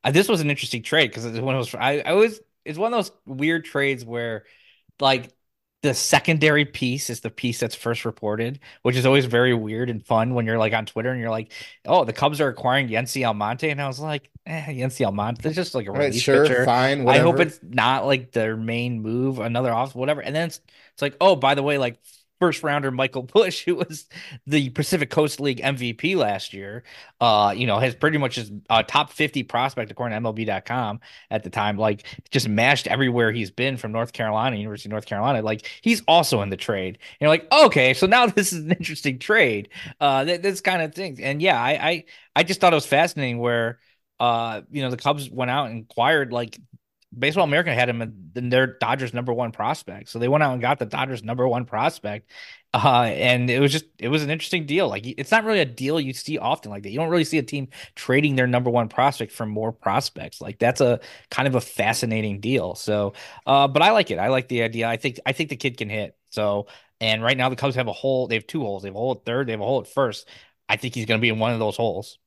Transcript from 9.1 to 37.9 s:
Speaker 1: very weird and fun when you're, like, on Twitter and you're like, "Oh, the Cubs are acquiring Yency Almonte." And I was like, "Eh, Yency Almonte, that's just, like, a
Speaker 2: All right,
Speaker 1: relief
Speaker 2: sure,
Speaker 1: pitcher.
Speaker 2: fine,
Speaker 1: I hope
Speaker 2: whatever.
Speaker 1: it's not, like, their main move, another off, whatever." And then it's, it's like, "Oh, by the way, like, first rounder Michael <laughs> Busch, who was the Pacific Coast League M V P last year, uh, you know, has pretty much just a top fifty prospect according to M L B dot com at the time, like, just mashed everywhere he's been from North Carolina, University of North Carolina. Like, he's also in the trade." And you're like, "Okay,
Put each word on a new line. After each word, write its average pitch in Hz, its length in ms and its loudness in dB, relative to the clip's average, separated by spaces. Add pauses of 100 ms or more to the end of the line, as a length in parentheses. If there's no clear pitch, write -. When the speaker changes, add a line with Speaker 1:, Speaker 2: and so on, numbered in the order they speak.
Speaker 1:
very 120 280 4
weird 113 340 -4
and 113 160 -6
fun 120 300 2
when 120 120 0
you're, 113 120 0
like, 110 140 2
on 113 120 0
Twitter 113 260 -4
and 127 100 -4
you're 113 100 -4
like, 110 220 -6 (320)
"Oh, 156 200 4
the 113 80 -4
Cubs 147 280 0
are 143 80 2
acquiring 127 400 0
Yency 127 360 -2
Almonte." 113 460 -2
And 143 100 -6
I 143 60 -4
was 131 140 -8
like, 151 300 -8 (160)
"Eh, 151 280 -10
Yency 127 300 -2
Almonte, 104 380 -2
that's 180 120 -4
just, 175 220 -6
like, 107 100 -4
a 98 40 -10
Speaker 2:
All 107 60 -6
right, 143 100 0
Speaker 1:
relief 123 160 -2
Speaker 2:
sure, 139 200 6
Speaker 1:
pitcher. 127 220 4
Speaker 2:
fine, 131 420 2
Speaker 1:
I 131 120 8
hope 165 180 6
Speaker 2:
whatever. 175 60 4
Speaker 1:
it's 160 200 -2
not, 113 420 0
like, 131 280 0
their 110 240 0
main 117 440 -4
move, 123 380 -2
another 117 340 -2
off, 123 220 -2
whatever." 139 280 -2
And 139 120 -8
then 165 140 -2
it's, - 120 -14 (340)
it's - 80 -6
like, 143 180 -4
"Oh, 185 160 8
by 135 180 4
the 139 80 0
way, 143 160 0
like, 120 200 -2 (400)
first 175 240 2
rounder 143 280 0
Michael 131 320 -2
<laughs> 131 120 -16
Busch, 196 300 2
who 175 120 0
was 156 300 -8 (400)
the 139 220 2
Pacific 147 400 -2
Coast 156 320 0
League 135 220 -2
M 139 120 0
V 120 200 -4
P 180 220 -2
last 104 360 -2
year, 98 320 -14 (340)
uh, 104 380 4
you 123 100 -2
know, 104 120 2
has 123 160 0
pretty 151 240 0
much 135 160 -2
just 107 180 -8 (160)
a 113 140 4
top 147 280 0
fifty 143 320 -2
prospect 123 480 -4
according 120 220 -6
to 104 40 -4
M 117 100 -4
L 110 80 -2
B 110 100 -4
dot 98 220 -4
com 113 340 -4 (300)
at 107 140 -2
the 95 40 -10
time, 104 300 -2
like, 107 280 -2 (240)
just 123 160 0
mashed 117 420 2
everywhere 120 440 2
he's 107 180 -4
been 127 280 -4
from 113 140 -8
North 117 200 -4
Carolina, 110 440 -2
University 104 320 -10
of - 20 -10
North 107 160 -8
Carolina. 113 340 0
Like, 110 260 -4 (140)
he's - 260 0
also 151 360 4
in 98 80 -4
the 95 80 -4
trade." 92 400 -6
And - 220 -20
you're 151 100 4
like, 165 200 2
"Okay, 151 440 6